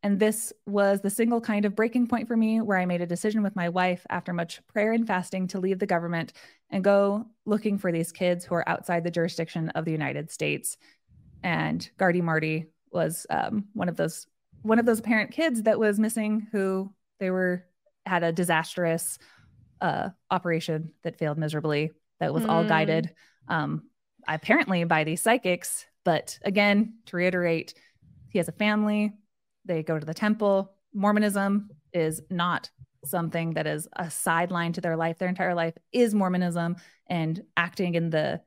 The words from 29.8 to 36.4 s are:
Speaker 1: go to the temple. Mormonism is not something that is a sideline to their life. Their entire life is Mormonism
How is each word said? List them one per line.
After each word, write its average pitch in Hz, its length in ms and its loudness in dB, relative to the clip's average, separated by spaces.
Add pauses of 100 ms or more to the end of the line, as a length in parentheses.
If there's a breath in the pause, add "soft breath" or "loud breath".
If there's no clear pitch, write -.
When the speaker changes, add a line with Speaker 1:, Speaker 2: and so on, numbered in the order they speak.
Speaker 1:
go 160 160 -2
to 147 80 -6
the 156 80 -8
temple. 208 600 0 (180)
Mormonism 202 760 2 (220)
is 160 280 0 (100)
not 175 400 -2 (340)
something 165 480 -2
that 156 140 -2
is 151 260 -4
a 165 180 -6
sideline 170 600 0
to 170 80 -6
their 170 160 -2
life. 165 220 -2
Their 185 100 -4
entire 180 260 -2
life 165 220 -2 (160)
is 233 220 4
Mormonism 180 600 0 (300 loud breath)